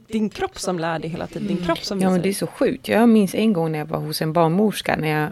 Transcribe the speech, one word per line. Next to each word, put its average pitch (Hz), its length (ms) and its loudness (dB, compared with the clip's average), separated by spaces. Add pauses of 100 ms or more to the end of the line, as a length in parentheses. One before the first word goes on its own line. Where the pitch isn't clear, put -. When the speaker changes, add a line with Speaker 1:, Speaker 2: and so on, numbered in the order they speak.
Speaker 1:
din 214 220 -2
kropp - 300 -8
som 180 200 -2
lär 160 200 -2
dig 160 100 -8
hela 165 180 -6
tiden, - 200 -8
din 185 180 -2
kropp - 200 -2
som 196 160 -2
Speaker 2:
Ja, 190 80 2
men 185 120 2
Speaker 1:
visar - 20 -2
Speaker 2:
det 190 40 0
är 196 40 0
Speaker 1:
dig. - 20 0
Speaker 2:
så 170 140 -4
sjukt. - 400 -2
Jag 233 220 4
minns 214 260 4
en 220 180 2
gång 165 180 -2
när 151 80 -4
jag 151 60 -6
var 156 140 -12
hos 151 220 -6
en 160 120 -2
barnmorska, 175 600 2
när 151 120 -4 (240)